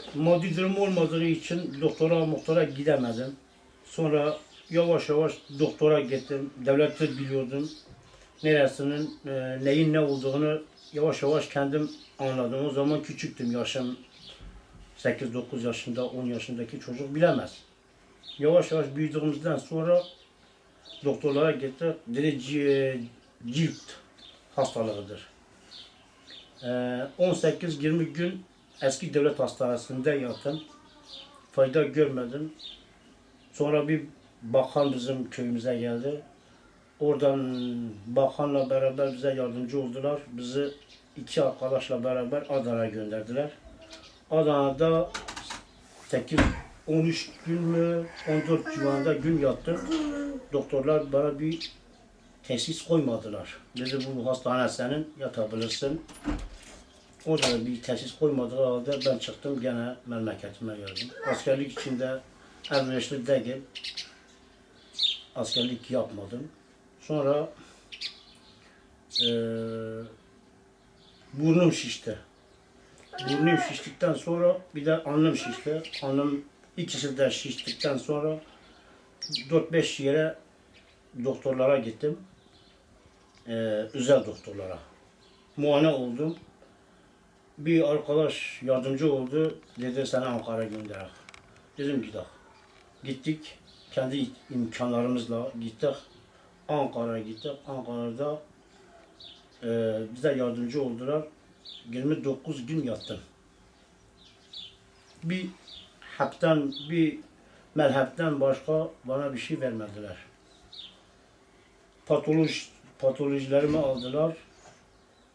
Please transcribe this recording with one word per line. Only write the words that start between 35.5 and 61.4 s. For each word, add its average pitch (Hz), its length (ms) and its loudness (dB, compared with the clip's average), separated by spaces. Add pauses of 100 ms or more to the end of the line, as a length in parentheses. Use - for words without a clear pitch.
geldi. 120 440 -2 (800)
Oradan 139 400 4 (680)
bakanla 135 640 2
beraber 135 440 2
bize 135 200 0
yardımcı 123 460 -2
oldular. 135 480 -2
Bizi 123 440 -4 (460)
iki 147 260 0
arkadaşla 127 600 0
beraber 127 460 -2
Adana'ya 117 400 0
gönderdiler. 110 600 -4 (840)
Adana'da 156 800 4 (960)
sekiz, - 320 0 (480)
on 160 180 4
üç 165 240 -2 (160)
gün 170 160 0
mü, 170 440 2 (240)
on 156 180 2
dört 160 280 0
civarında 139 380 2
gün 156 260 2
yattım. 139 420 0 (720)
Doktorlar 139 600 0
bana 143 260 2
bir 160 320 -4 (720)
teşhis - 440 -4
koymadılar. 110 720 0 (200)
Dedi, 131 280 -4 (100)
"Bu 117 100 -6
hastane 127 440 2
senin, 139 500 -2
yatabilirsin." 120 840 -4 (1200)
Orada 127 400 2
bir 123 160 -4
teşhis 123 380 -6
koymadığı 131 460 2
halde 127 400 0
ben 123 120 4
çıktım, 131 440 -6
gene 120 340 -4 (100)
memleketime 107 720 -6
geldim. 101 320 -10 (220)
Askerlik 135 480 0